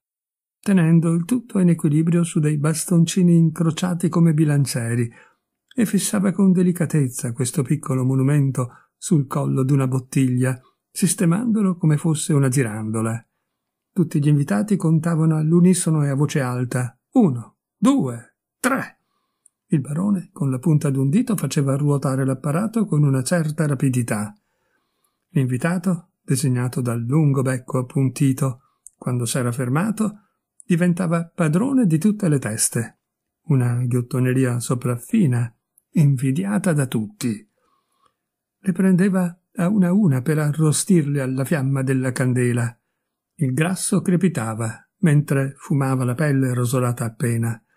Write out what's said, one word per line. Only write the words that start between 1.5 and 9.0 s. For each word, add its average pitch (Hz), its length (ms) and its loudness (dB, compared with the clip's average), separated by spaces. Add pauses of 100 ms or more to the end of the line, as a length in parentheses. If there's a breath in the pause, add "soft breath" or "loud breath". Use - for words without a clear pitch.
in 175 100 4
equilibrio 165 540 2
su 170 160 -2
dei 151 180 0
bastoncini 165 760 2
incrociati 165 760 0
come 165 240 4
bilancieri, 127 760 0 (640 loud breath)
e 226 120 0
fissava 190 460 0
con 196 200 4
delicatezza 160 800 0
questo 127 300 -2
piccolo 131 420 -2
monumento 131 920 0
sul 143 280 0